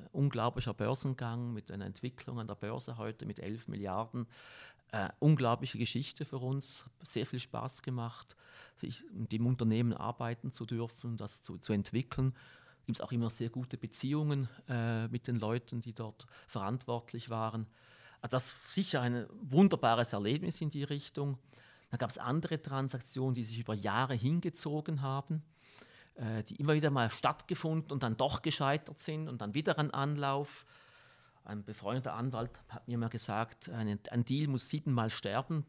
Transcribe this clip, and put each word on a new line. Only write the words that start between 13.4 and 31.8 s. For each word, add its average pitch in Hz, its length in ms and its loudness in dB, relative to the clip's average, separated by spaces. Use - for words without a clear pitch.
gute 127 280 -6
Beziehungen, 143 720 0
äh, 117 400 2
mit 120 200 -4
den 120 100 2
Leuten, 113 420 0
die 117 140 -6
dort 110 320 -8
verantwortlich 117 840 -2
waren. 113 360 0
Also 123 120 -8
das 131 200 4
ist - 220 -10
sicher 180 260 2
ein 120 260 2
wunderbares 131 720 8
Erlebnis 143 480 0
in 156 100 0
die 139 140 -4
Richtung. 143 540 -2
Dann - 80 -2
gab's 123 180 -2
andere 156 440 0
Transaktionen, 135 760 -2
die 120 100 0
sich 113 120 -6
über 113 160 -2
Jahre 110 420 2
hingezogen 151 840 0
haben, 139 420 -2
äh, 110 280 -2
die - 140 -10
immer 147 160 4
wieder 151 180 6
mal 123 180 4
stattgefunden 160 840 0
und 135 100 0
dann 113 140 2
doch 131 240 2
gescheitert 147 580 0
sind 156 300 -4
und 117 120 -6
dann 104 120 -2
wieder 156 260 2
ein 156 120 2
Anlauf. 143 720 0
Ein 104 180 -6
befreundeter 107 520 -4